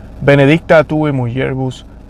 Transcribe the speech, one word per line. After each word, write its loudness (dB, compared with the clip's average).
benedicta 4
tu -2
in -4
mulieribus, -6